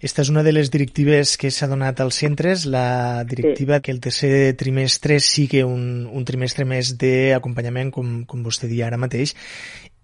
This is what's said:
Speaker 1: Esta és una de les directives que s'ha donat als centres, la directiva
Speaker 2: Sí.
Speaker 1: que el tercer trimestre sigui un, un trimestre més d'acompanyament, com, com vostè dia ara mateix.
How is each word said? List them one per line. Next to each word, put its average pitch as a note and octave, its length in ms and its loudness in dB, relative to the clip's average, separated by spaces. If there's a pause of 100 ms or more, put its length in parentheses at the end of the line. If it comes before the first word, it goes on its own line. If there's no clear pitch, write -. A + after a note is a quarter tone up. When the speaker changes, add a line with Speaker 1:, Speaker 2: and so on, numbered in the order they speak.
Speaker 1:
Esta - 200 -2
és C3+ 80 0
una D3+ 120 4
de D#3 100 4
les D3+ 180 2
directives C#3+ 680 2
que C#3 120 -2
s'ha C#3+ 160 -4
donat C3+ 340 -2
als C3 160 0
centres, D#3 500 0
la B2 580 0
directiva C3+ 520 0
Speaker 2:
Sí. C#3 60 0
Speaker 1:
que - 100 -8
el B2+ 80 -6
tercer C3+ 560 2
trimestre C3+ 640 0
sigui C#3 420 2
un, B2 500 -2
un C3 120 -6
trimestre B2+ 420 -2
més B2+ 320 -2
d'acompanyament, B2+ 920 2
com, A#2+ 360 -6
com B2 180 -8
vostè A#2 240 -6
dia A#2 180 -2
ara A#2 120 -4
mateix. B2+ 360 -2 (680)